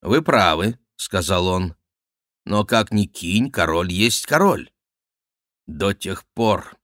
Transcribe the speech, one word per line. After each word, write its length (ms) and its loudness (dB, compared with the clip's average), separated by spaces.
"Вы 200 2
правы", — 580 2
сказал 520 -2
он, — 280 -2
"но 200 0
как 280 0
ни 120 2
кинь, 460 -2
король 400 0
есть 340 0
король. 460 2
До 280 -4
тех 400 -8
пор 500 0